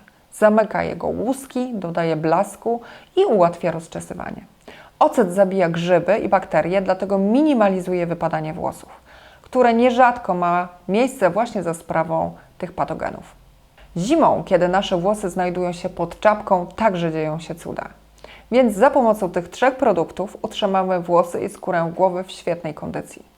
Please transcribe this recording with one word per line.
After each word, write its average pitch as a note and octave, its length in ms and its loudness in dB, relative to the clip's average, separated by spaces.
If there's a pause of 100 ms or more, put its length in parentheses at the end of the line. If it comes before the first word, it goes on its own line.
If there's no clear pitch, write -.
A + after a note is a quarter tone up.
(320)
Zamyka G#3+ 500 4
jego E3 240 -4
łuski, B3 680 -6
dodaje E3+ 420 -2
blasku G3 640 -2 (360)
i F#4+ 80 6
ułatwia F3 460 2
rozczesywanie. E3+ 760 -10 (540)
Ocet C4 340 4
zabija F#3+ 360 2
grzyby E3+ 500 2
i - 100 -2
bakterie, F#3 540 0
dlatego F#3+ 360 -2
minimalizuje G3 880 2
wypadanie D#3+ 460 -4
włosów, - 380 -8 (520)
które B3 320 2
nierzadko B3 600 4
ma F3 340 0 (200)
miejsce B3 420 2
właśnie G#3 320 -4
za E3 120 -4
sprawą E3 580 -4 (260)
tych F3 140 -10
patogenów. - 680 -8 (560)
Zimą, F#3 480 2
kiedy F3+ 240 2
nasze F#3+ 280 0
włosy G3 340 -2
znajdują F3+ 420 -2
się F3 160 -8
pod E3+ 320 -8
czapką, G#3 460 2
także F3 460 -2
dzieją D#3 260 -4
się E3+ 160 -10
cuda. - 340 -10 (640)
Więc A#3 240 4
za B3+ 140 6
pomocą A3 400 2
tych F3 180 -4
trzech C4 280 0
produktów F#3 680 -2
utrzymamy F#3+ 580 -2
włosy F3 400 0
i G3+ 80 -4
skórę E3+ 480 -4
głowy F#3 280 0
w F#3 60 -18
świetnej E3+ 440 -8
kondycji. - 480 -12 (160)